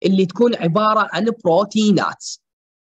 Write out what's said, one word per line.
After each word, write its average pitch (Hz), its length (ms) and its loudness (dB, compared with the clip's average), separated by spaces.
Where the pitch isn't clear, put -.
اللي 190 220 2
تكون 233 300 0
عبارة 208 560 0
عن 214 200 -2
بروتينات. 190 800 0